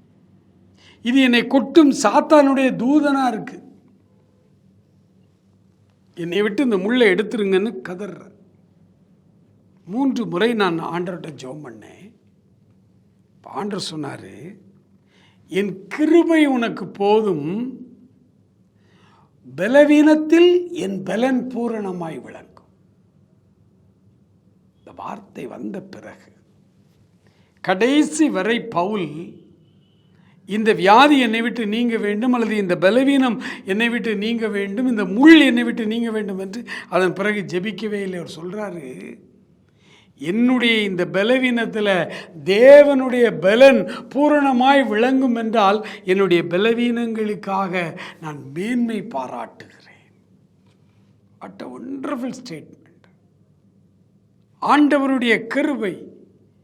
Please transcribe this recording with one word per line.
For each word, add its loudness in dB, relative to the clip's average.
இது 2
என்னை 4
கொட்டும் 4
சாத்தானுடைய 4
தூதனா 0
இருக்கு, -12
என்னை -4
விட்டு 0
இந்த 0
முள்ளை 2
எடுத்துருங்கன்னு" 0
கதறார். -16
மூன்று -2
முறை -2
நான் -2
ஆண்டவர்கிட்ட -8
ஜெபம் -14
பண்ணேன். -20
ஆண்டவர் -8
சொன்னாரு, -14
"என் -6
கிருபை 4
உனக்கு -2
போதும், -2
பலவீனத்தில் 4
என் -6
பலன் -2
பூரணமாய் -8
விளங்கும்." -20
இந்த -20
வார்த்தை -16
வந்த -12
பிறகு -20
கடைசி 0
வரை -2
பவுல், -6
"இந்த 0
வியாதி 6
என்னை 0
விட்டு -4
நீங்க -2
வேண்டும், -2
அல்லது -2
இந்த 0
பலவீனம் 2
என்னை -2
விட்டு -4
நீங்க -4
வேண்டும், -4
இந்த -2
முள் 8
என்னை 2
விட்டு -4
நீங்க -4
வேண்டும்" -6
என்று -12
அதன் 0
பிறகு -4
ஜெபிக்கவே -8
இல்லை. -8
அவர் -14
சொல்றாரு, -12
"என்னுடைய 0
இந்த -2
பலவீனத்துல -2
தேவனுடைய 6
பலன் 6
பூரணமாய் 2
விளங்கும் 0
என்றால், 0
என்னுடைய 2
பலவீனங்களுக்காக -4
நான் -14
மேன்மை -4
பாராட்டுகிறேன்." -14
What -20
a -16
wonderful -10
statement. -20
ஆண்டவருடைய 2
கிருபை, -4